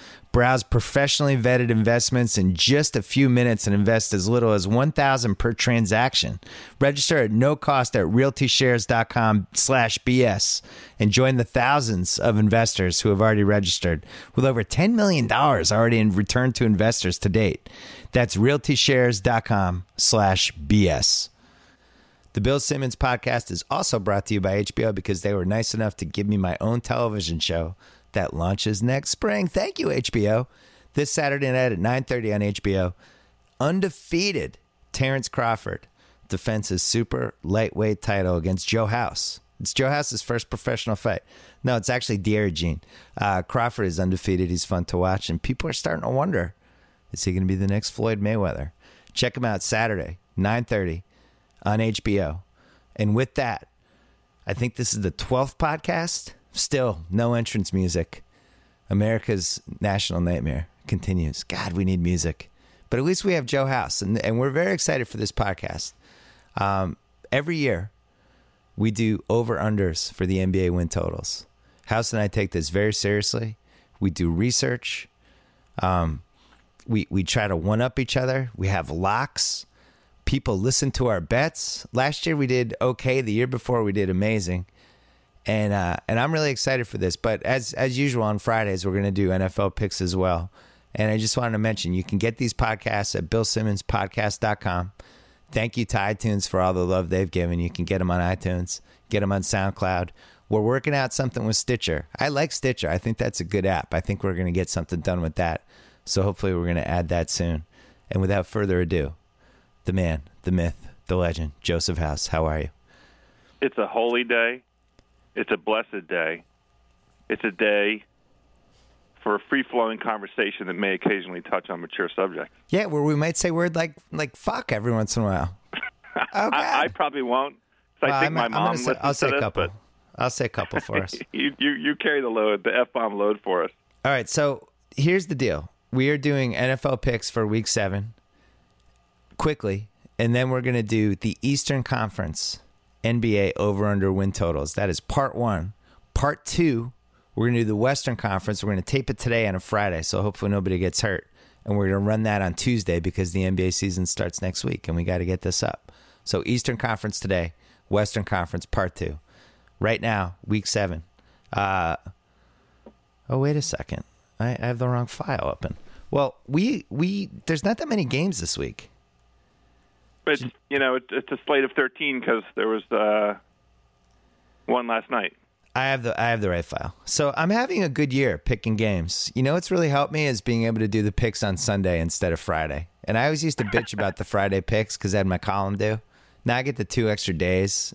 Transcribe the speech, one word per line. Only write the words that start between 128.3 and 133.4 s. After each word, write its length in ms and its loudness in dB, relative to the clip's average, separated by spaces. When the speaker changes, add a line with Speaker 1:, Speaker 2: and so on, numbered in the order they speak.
Speaker 2:
my 120 2
Speaker 1:
I'm 40 -2
gonna 140 0
Speaker 2:
mom 140 0
Speaker 1:
say, 220 0
I'll 100 0
Speaker 2:
listens 80 -2
Speaker 1:
say 100 2
Speaker 2:
to 40 2
Speaker 1:
a 40 0
Speaker 2:
this, 80 0
Speaker 1:
couple. 240 -2
Speaker 2:
but 40 -10
Speaker 1:
I'll 140 0
say 160 -4
a 20 -2
couple 320 -4
for 220 -4
us. 120 -10
Speaker 2:
<laughs> 80 -18
You, 260 -2
you, 120 2
you 240 -2
carry 260 0
the 80 -2
load, 360 0
the 120 0
F-bomb 400 0
load 280 2